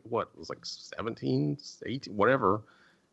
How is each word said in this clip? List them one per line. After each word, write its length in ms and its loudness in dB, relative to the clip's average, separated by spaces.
what, 340 -2
was, 120 -14
like, 160 -10
seventeen, 920 -2
eighteen, 280 -8
whatever. 460 4